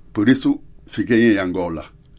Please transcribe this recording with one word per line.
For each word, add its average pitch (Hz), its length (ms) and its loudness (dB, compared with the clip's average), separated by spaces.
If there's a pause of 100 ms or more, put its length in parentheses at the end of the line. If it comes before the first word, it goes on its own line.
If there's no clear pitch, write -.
(120)
por 110 160 2
isso 135 320 0 (260)
fiquei 113 480 2
em 98 40 0
Angola, 87 480 -6 (320)